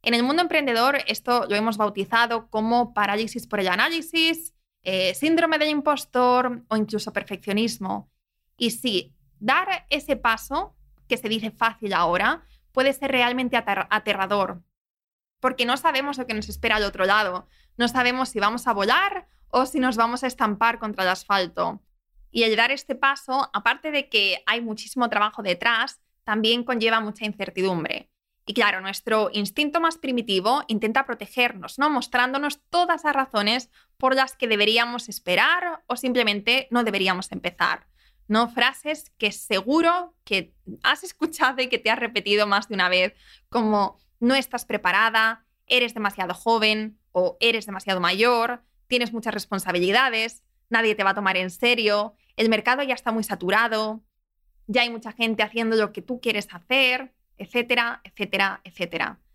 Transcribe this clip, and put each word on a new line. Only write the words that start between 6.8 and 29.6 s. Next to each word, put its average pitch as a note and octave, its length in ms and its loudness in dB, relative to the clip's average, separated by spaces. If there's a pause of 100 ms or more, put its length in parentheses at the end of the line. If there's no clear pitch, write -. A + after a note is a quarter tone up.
perfeccionismo. G3+ 960 -4 (460)
Y A#3+ 140 0
sí, A3 440 -4 (240)
dar E4+ 520 -2
ese C#4 260 -2
paso, C4+ 580 -4 (320)
que A#3 120 -2
se G#3+ 100 -6
dice A3 220 -4
fácil A3 420 -2
ahora, F#3 520 2 (280)
puede C4+ 220 2
ser C#4 180 -4
realmente B3 460 0
ater-, G3+ 320 -2
aterrador, F#3+ 720 -2 (760)
porque B3+ 280 0
no B3 100 2
sabemos C#4 400 0
lo B3+ 100 -6
que A3+ 80 -4
nos G#3+ 140 -6
espera G#3+ 280 0
al G#3+ 80 0
otro G3 200 -2
lado, G#3+ 420 2 (300)
no A#3+ 120 2
sabemos B3 420 0
si G#3 100 -4
vamos A3 260 0
a A#3+ 60 2
volar E4 560 0 (200)
o B3+ 180 2
si C4+ 140 -4
nos B3+ 160 0
vamos A#3 280 0
a B3+ 40 0
estampar A3+ 500 0
contra G#3 260 -4
el F3+ 60 4
asfalto. F#3 720 -2 (520)
Y A#3 100 2
el A3+ 120 2
dar A#3 140 4
este C#4 240 -6
paso, C4+ 580 -2
aparte A#3+ 380 -2
de C#4+ 180 -2
que G3 380 0
hay A3+ 160 0
muchísimo A#3 480 -4
trabajo G#3+ 320 -2
detrás, A3+ 580 0 (240)
también A3 400 2
conlleva A3+ 360 4
mucha G#3+ 260 -8
incertidumbre. F#3 840 -2 (380)
Y G3+ 80 -8
claro, G3+ 260 2
nuestro G3+ 520 0
instinto C#4+ 480 -2